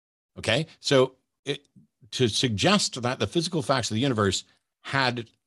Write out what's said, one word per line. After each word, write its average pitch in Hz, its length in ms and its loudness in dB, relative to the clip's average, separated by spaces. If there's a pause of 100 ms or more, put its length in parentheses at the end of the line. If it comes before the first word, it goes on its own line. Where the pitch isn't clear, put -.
(360)
Okay? 156 300 0 (140)
So 135 320 4 (320)
it, 139 160 -6 (520)
to 127 160 2
suggest 127 720 0
that 123 180 -4
the 107 80 0
physical 170 340 -4
facts 127 280 -2
of 110 40 -2
the 110 60 0
universe 107 420 0 (380)
had 123 480 -2 (180)